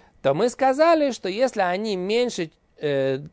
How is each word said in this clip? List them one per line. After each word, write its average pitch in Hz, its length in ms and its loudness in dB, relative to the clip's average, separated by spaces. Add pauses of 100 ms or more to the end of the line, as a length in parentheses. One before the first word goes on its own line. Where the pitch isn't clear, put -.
(220)
то 139 120 2
мы 208 140 0
сказали, 285 640 2
что - 160 -8
если 214 320 -2
они 190 360 -2
меньше, 202 540 -2 (280)
э, 135 420 0 (120)